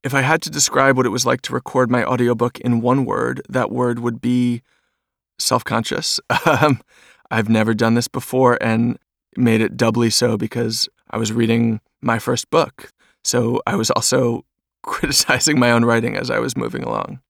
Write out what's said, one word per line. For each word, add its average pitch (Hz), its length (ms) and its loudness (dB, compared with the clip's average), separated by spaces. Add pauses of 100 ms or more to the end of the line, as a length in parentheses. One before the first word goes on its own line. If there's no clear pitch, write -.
If 139 120 -4
I 139 60 2
had 156 220 0
to - 60 -10
describe 135 480 2
what 127 80 2
it 117 40 0
was 117 180 -2
like 123 160 -2
to - 100 -10
record 127 380 0
my 123 120 0
audiobook 120 560 0
in 120 220 0
one 127 240 2
word, 123 420 -2
that 127 240 -2
word 120 280 -2
would 120 220 -4
be 123 420 0 (760)
self-conscious. - 880 -2
<laughs> - 40 -20 (160)
Um, 147 360 2 (500)
I've 110 160 0
never 113 260 2
done 113 200 2
this 120 160 0
before 127 520 2
and 117 380 0 (380)
made 113 240 4
it 113 160 -2
doubly 117 320 2
so 113 280 0
because 113 520 -4 (200)
I - 80 -8
was 110 140 -2
reading 113 480 2 (220)
my 113 180 0
first - 300 -4
book. - 400 -2 (340)
So 120 420 0
I 196 100 -2
was 113 140 -2
also 120 560 0 (180)
<laughs> - 200 -20
criticizing - 760 0
my 120 140 4
own 117 140 4
writing 117 300 0
as 123 140 -6
I 117 100 -2
was 120 180 -4
moving 117 260 -6
along. 113 460 -6